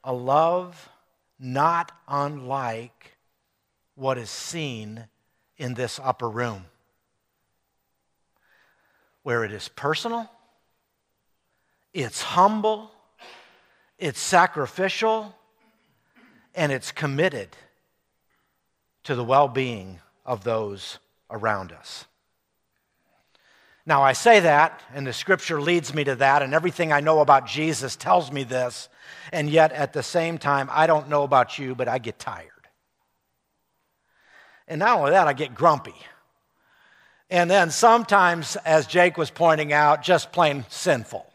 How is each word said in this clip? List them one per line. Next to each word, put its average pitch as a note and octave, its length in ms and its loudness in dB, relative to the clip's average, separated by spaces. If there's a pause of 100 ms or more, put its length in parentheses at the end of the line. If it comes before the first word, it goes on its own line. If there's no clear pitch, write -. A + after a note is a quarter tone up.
A C3+ 80 -8
love E3 760 -2 (500)
not D3+ 520 -2 (160)
unlike C3 1080 -8 (760)
what C3+ 240 -4
is A2+ 140 -12
seen A2+ 720 -12 (520)
in B2 180 -8
this A#2+ 280 -6
upper B2 240 -4
room, A2 380 -6 (2500)
where A#2+ 220 -2
it G2+ 80 -8
is G#2 160 -14
personal, A3 600 -6 (1700)
it's C3 300 -8
humble, G#3+ 680 0 (1120)
it's D3+ 200 -8
sacrificial, F#3+ 1160 0 (1200)
and D3+ 160 -2
it's C3 200 -8
committed C#3 580 -4 (1500)
to C#3+ 100 -6
the B2 100 -4
well-being A#2+ 760 -2 (260)
of A2+ 180 -8
those A2 540 -6 (320)
around G#2 420 -4
us. - 340 -20 (1800)
Now, C#3 180 4
I C3+ 100 6
say A3+ 280 8
that, D#3 420 4 (100)
and C#3 140 -8
the A#2 60 -6
scripture F3 460 -2
leads D#3 360 -2
me D3 80 -2
to C3+ 140 -2
that, C#3 260 4
and C3+ 100 -4
everything E3 400 -2
I C#3+ 60 2
know D3+ 220 2
about C#3 260 6
Jesus D3 480 -6
tells E3+ 360 0
me C#3 120 -6
this, B2 440 -6 (460)
and D3+ 160 -4
yet D#3 220 4
at C#3 220 -6
the C#3+ 100 -4
same E3 340 -4
time, C#3 340 -2
I D#3 140 2
don't D3+ 240 2
know D3 140 2
about C3 340 2
you, C3 160 -8
but A#2+ 140 -4
I B2 100 -4
get A#2 220 -10
tired. F#2+ 320 -14 (2250)
And D3+ 100 -10
not G#3 220 2
only C#3+ 120 2
that, F3+ 160 6
I C#3+ 60 2
get B2+ 220 -6
grumpy. D3 400 2 (1400)
And F3 180 2
then F3+ 220 4
sometimes, G3+ 840 4
as D#3 280 2
Jake F3+ 320 2
was D#3+ 140 -4
pointing D#3 420 0
out, D3 300 4
just F3 280 2
plain C#3+ 380 0
sinful. A#2 640 -4